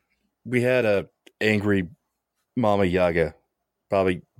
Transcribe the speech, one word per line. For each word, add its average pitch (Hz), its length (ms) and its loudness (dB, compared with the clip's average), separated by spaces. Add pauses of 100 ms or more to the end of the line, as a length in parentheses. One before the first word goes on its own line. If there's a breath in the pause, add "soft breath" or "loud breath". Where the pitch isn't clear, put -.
(460)
we 120 160 -2
had 123 240 0
a 101 220 0 (340)
angry 101 460 0 (680)
Mama 101 300 0
Yaga, 85 500 0 (540)
Bobby, 95 320 -2 (180)